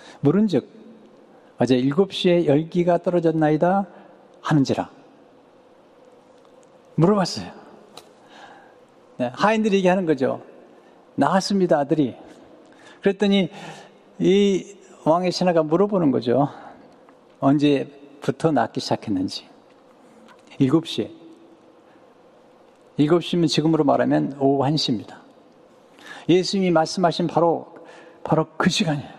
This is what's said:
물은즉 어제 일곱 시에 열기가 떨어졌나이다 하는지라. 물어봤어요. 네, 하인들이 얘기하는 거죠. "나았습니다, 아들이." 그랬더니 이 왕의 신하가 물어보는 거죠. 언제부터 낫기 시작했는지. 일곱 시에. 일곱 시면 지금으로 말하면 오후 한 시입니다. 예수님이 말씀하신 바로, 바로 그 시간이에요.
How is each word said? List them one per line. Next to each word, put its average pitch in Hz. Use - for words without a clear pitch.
물은즉 170
어제 123
일곱 143
시에 175
열기가 165
떨어졌나이다 165
하는지라. 131
물어봤어요. 165
네, 123
하인들이 214
얘기하는 185
거죠. 127
"나았습니다, 175
아들이." 143
그랬더니 196
이 190
왕의 175
신하가 170
물어보는 175
거죠. 123
언제부터 139
낫기 117
시작했는지. -
일곱 143
시에. -
일곱 156
시면 170
지금으로 156
말하면 135
오후 139
한 151
시입니다. -
예수님이 185
말씀하신 165
바로, 156
바로 156
그 -
시간이에요. 156